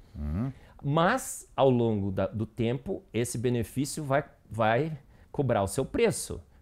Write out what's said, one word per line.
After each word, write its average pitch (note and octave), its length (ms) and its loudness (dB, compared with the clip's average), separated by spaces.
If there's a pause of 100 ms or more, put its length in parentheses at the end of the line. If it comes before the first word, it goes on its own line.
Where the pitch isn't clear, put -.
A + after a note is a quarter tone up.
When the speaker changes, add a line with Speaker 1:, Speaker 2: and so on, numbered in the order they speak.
(140)
Speaker 1:
Uhum. D#2 380 -4 (320)
Speaker 2:
Mas, E3 720 0
ao C3+ 140 6
longo A2 420 2
da, F#2+ 160 0
do A2 180 -4
tempo, C3 560 -4 (120)
esse A#2 240 -2
benefício B2 680 -2
vai, C#3+ 220 0 (240)
vai A#2 480 2 (340)
cobrar A#2+ 320 2
o F#2+ 40 0
seu - 180 -2
preço. - 580 -2 (180)